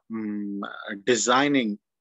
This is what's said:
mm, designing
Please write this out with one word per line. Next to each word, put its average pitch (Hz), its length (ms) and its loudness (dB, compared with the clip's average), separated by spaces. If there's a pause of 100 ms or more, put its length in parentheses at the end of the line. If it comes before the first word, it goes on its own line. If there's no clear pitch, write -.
(100)
mm, 104 500 -6 (440)
designing 123 760 2 (220)